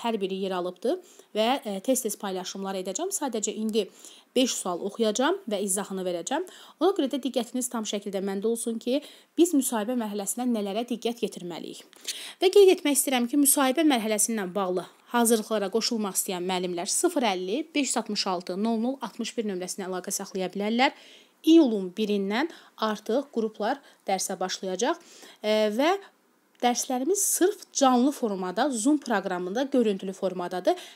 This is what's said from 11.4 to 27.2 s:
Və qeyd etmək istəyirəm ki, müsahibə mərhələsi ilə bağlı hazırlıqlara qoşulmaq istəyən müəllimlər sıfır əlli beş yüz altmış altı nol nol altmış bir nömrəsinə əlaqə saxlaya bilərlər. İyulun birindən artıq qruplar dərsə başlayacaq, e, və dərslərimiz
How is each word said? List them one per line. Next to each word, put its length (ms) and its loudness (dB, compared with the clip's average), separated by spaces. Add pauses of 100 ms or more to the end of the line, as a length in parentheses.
Və 80 6
qeyd 240 10
etmək 240 0
istəyirəm 320 0
ki, 160 2
müsahibə 400 4
mərhələsi 480 2
ilə 200 -4
bağlı 340 -2 (260)
hazırlıqlara 560 2
qoşulmaq 480 -2
istəyən 240 -4
müəllimlər 480 -2
sıfır 320 2
əlli 380 0 (140)
beş 180 0
yüz 80 0
altmış 260 -4
altı 320 -4
nol 240 0
nol 140 -2 (100)
altmış 300 -8
bir 100 -4
nömrəsinə 400 -6
əlaqə 240 -6
saxlaya 400 -6
bilərlər. 400 2 (540)
İyulun 480 6
birindən 560 0 (320)
artıq 540 -2
qruplar 460 -2 (280)
dərsə 320 -2
başlayacaq, 600 -2 (440)
e, 320 4
və 140 4 (720)
dərslərimiz 560 0